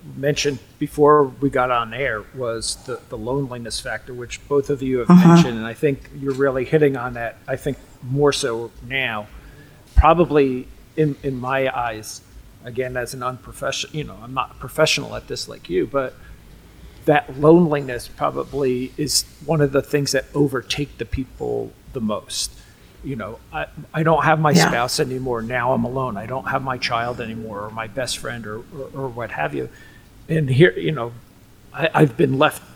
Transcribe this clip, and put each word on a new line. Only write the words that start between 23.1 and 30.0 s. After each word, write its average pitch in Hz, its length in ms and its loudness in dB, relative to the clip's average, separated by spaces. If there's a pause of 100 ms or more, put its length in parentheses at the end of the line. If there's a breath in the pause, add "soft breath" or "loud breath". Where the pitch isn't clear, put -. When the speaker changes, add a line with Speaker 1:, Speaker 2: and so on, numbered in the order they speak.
Speaker 1:
know, 110 240 -10 (120)
I, 151 160 -8 (260)
I 160 100 -2
don't 156 220 4
have 156 140 4
my 156 120 4
Speaker 2:
Yeah. 160 160 6
Speaker 1:
spouse 123 320 0
anymore. 127 420 -2
Now 123 300 -2
I'm 117 140 0
alone. 127 320 -4
I 110 80 -8
don't 127 240 -8
have 135 120 -2
my 131 160 -4
child 120 440 -4
anymore, 110 400 -8
or 107 100 -10
my 110 160 -8
best 120 300 -6
friend, 120 280 -10
or, 107 120 -10
or, 135 360 -14
or 135 140 -6
what 117 240 -8
have 151 240 -4
you. 131 140 -6 (580 loud breath)